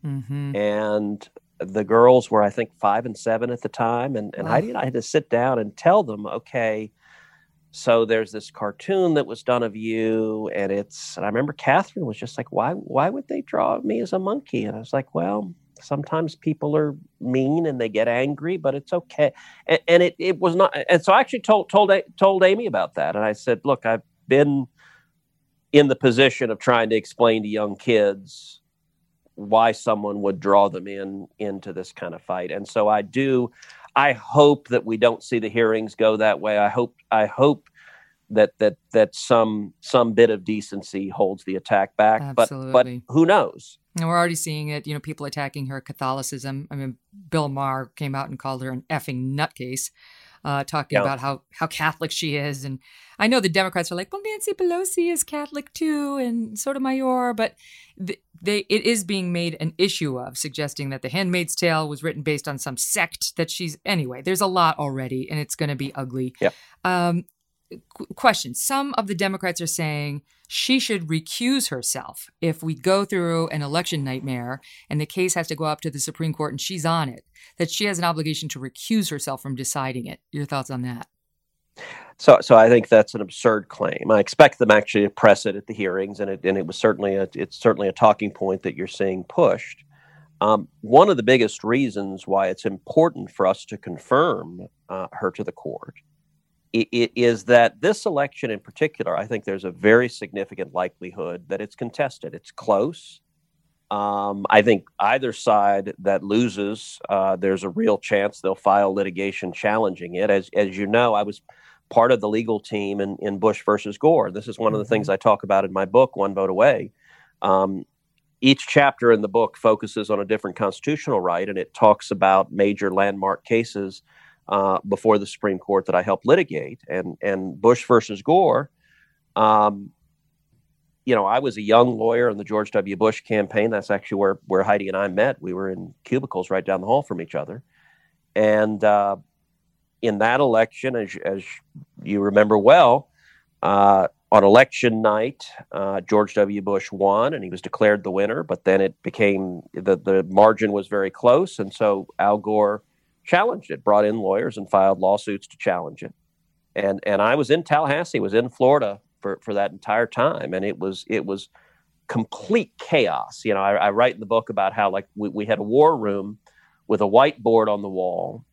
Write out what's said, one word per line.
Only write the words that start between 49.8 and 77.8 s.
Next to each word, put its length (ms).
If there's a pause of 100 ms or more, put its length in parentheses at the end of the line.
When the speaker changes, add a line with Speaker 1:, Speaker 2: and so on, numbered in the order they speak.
Speaker 1:
uh, 200
talking 320
Speaker 2:
Yeah. 60
Speaker 1:
about 180
how, 220 (120)
how 120
Catholic 440
she 260
is. 280
And 140 (400)
I 80
know 140
the 80
Democrats 420
are 60
like, 160
"Well, 120
Nancy 280
Pelosi 580
is 140
Catholic 480
too, 440
and 400
Sotomayor," 800
but 220 (420)
th-, 220 (200)
they, 180 (100)
it 160
is 180
being 300
made 260
an 200
issue 420
of 180
suggesting 520
that 120
The 60
Handmaid's 480
Tale 320
was 160
written 180
based 240
on 120
some 180
sect 580
that 160
she's, 340
anyway, 380
there's 180
a 60
lot 320
already, 500
and 120
it's 160
gonna 180
be 220
ugly. 440
Speaker 2:
Yeah. 100 (340)
Speaker 1:
Um, 400 (680)
qu-, 220
question. 400
Some 420
of 120
the 80
Democrats 440
are 60
saying 560 (240)
she 320
should 300
recuse 640
herself 580 (120)
if 220
we 140
go 280
through 440
an 140
election 420
nightmare 560 (280)
and 120
the 40
case 300
has 140
to 80
go 80
up 180
to 80
the 80
Supreme 340
Court 200
and 80
she's 260
on 220
it, 160 (340)
that 120
she 160